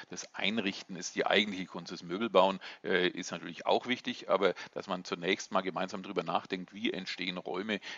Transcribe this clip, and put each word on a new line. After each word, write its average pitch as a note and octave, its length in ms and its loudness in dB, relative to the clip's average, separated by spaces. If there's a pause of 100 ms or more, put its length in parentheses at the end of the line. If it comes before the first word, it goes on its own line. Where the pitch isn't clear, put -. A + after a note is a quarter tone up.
(100)
Das - 240 -10
Einrichten G2+ 600 -2
ist - 220 -8
die - 100 2
eigentliche F#2+ 400 2
Kunst. F#2 260 -10
Das F2 100 -10
Möbelbauen, F#2+ 580 4 (240)
äh, F2+ 240 4
ist - 240 -4
natürlich E2+ 340 -8
auch A2 200 4
wichtig, B2 440 -2
aber F#2+ 240 6 (180)
dass - 140 -6
man F#2 180 -4
zunächst F2+ 460 0
mal F#2+ 120 2
gemeinsam F#2 400 -4
drüber F#2 200 -4
nachdenkt, F2+ 500 -4
wie G#2+ 200 -2
entstehen F2+ 440 -4
Räume, G2 440 -2 (180)